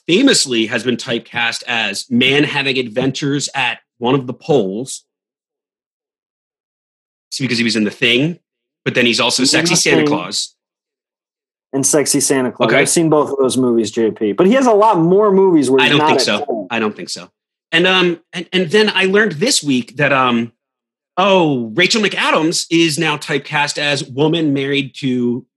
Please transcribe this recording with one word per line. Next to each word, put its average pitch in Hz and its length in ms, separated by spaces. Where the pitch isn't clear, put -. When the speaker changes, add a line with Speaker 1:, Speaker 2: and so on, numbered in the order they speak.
Speaker 1:
famously 160 600
has 113 160
been 123 120
typecast 117 720
as 110 440
man 131 320
having 135 340
adventures 135 760
at 123 240
one 120 160
of 131 140
the 123 80
poles. 113 680
It's - 80
because 120 180
he 113 60
was 113 120
in 110 80
The 101 80
Thing, 131 480
but 127 100
then 123 120
he's 117 140
also 120 240
Speaker 2:
He's 135 100
in - 60
Speaker 1:
Sexy 165 140
Speaker 2:
The 170 80
Speaker 1:
Santa 151 200
Speaker 2:
Thing. 151 60
Speaker 1:
Claus. 92 480
Speaker 2:
And 135 120
Sexy 147 340
Santa 131 320
Claus. 117 180
Speaker 1:
Okay. 139 100
Speaker 2:
I've 139 100
seen 165 200
both 147 220
of 139 60
those 127 200
movies, 117 340
J 113 200
P. 104 220
But 180 140
he 208 60
has 269 140
a 233 60
lot 208 260
more 190 320
movies 185 400
where 135 80
Speaker 1:
I 143 60
Speaker 2:
he's 147 60
Speaker 1:
don't 147 80
Speaker 2:
not 151 100
Speaker 1:
think 170 100
Speaker 2:
at - 60
Speaker 1:
so. 104 200
Speaker 2:
home. 131 240
Speaker 1:
I 113 100
don't 107 160
think 87 140
so. 87 220
And, 170 160
um, 180 340
and, 175 180
and 185 180
then 214 240
I 190 120
learned 196 280
this 160 300
week 131 320
that, 139 160
um, 123 400
oh, 165 580
Rachel 139 280
McAdams 185 680
is 165 300
now 156 160
typecast 147 600
as 143 260
woman 156 500
married 139 420
to 123 500